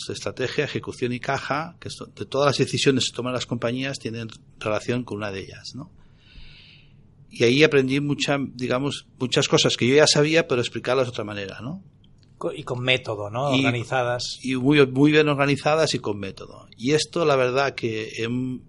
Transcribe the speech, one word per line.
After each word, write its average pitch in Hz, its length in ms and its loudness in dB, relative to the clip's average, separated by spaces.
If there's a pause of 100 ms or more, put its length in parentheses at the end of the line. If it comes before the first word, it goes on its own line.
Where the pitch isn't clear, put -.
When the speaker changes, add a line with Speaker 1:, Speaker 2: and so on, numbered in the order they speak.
Speaker 1:
estrategia, 120 560 -4
ejecución 120 480 -6
y 123 60 -6
caja, 139 600 -4
que 101 100 -12
esto, - 180 -14
de - 180 -12
todas 139 220 2
las 135 100 2
decisiones 131 520 2
que - 60 -14
toman 123 180 -4
las 120 120 -6
compañías 127 540 -4
tienen 113 300 -8 (280)
relación 120 460 -2
con 107 140 -10
una 104 120 -6
de 95 120 -8
ellas, - 340 -16
¿no? - 160 -14 (1400)
Y - 120 -2
ahí 131 200 6
aprendí 139 360 4
mucha, 143 400 0
digamos, 127 640 -4 (140)
muchas 131 280 2
cosas 139 300 4
que 117 100 2
yo 135 80 6
ya 151 120 8
sabía, 156 400 4
pero 120 140 0
explicarlas 120 440 0
de 117 60 -6
otra 113 120 -8
manera, 101 380 -10
¿no? 160 220 -10 (560)
Speaker 2:
Co-, 170 120 -4
y 151 120 -10
con 123 160 -6
método, 117 500 -2
¿no? 131 260 -2
Speaker 1:
Y, 135 40 4
Speaker 2:
Organizadas. 123 800 -2
Speaker 1:
y 131 140 -2
muy, 139 320 6
muy 139 240 4
bien 151 180 4
organizadas 143 640 2
y 120 60 -2
con 104 180 -4
método. - 580 -12
Y 131 180 -2
esto, 156 320 0
la 143 100 4
verdad, 131 400 2
que, 110 480 -6
em, 123 460 -4